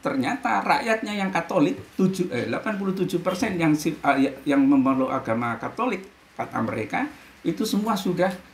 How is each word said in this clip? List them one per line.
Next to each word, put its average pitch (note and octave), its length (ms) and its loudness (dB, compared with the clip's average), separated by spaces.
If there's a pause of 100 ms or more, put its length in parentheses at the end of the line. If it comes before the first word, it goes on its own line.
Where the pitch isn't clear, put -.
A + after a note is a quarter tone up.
ternyata B3 640 -2
rakyatnya A3 480 0
yang G3 160 -2
Katolik, F3+ 480 2 (180)
tujuh, F#3 380 2
eh, A#2 160 -2
delapan G3 320 -4
puluh F#3+ 160 -2
tujuh F3+ 240 -2
persen F#3 400 -2
yang D#3 160 4
si-, D3+ 240 -2
eh, C#3 240 4
ya-, C#3 320 0
yang C#3 80 6
memeluk C3 480 4
agama A#2 480 -2
Katolik, F#3+ 480 -4 (260)
kata - 300 -6
mereka, A2 400 -4 (400)
itu G#3+ 240 -2
semua G#3 320 0
sudah F3+ 320 0 (220)